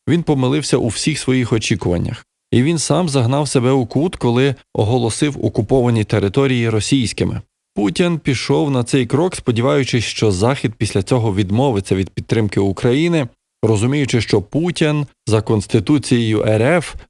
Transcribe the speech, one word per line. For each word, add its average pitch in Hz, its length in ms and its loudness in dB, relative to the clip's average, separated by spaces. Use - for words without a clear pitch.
Він 165 140 2
помилився 139 540 0
у 127 120 0
всіх 151 300 -2
своїх 127 340 0
очікуваннях. 92 760 -2
І 120 120 4
він 160 160 0
сам 156 300 0
загнав 135 400 0
себе 127 220 2
у 135 160 2
кут, - 300 -2
коли 127 380 2
оголосив 120 720 -2
окуповані 117 600 2
території 117 640 0
російськими. 110 720 0
Путін 180 440 0
пішов 143 520 -2
на 123 140 0
цей 127 220 0
крок, 165 300 -2
сподіваючись, 127 680 0
що - 280 0
Захід 110 420 0
після 101 280 -2
цього 113 320 0
відмовиться 104 600 0
від 95 160 -2
підтримки 107 500 -2
України, 131 680 0
розуміючи, 117 580 2
що 101 220 0
Путін 151 640 -2
за 107 140 2
Конституцією 113 1000 0
Р 110 200 2
Ф 160 320 0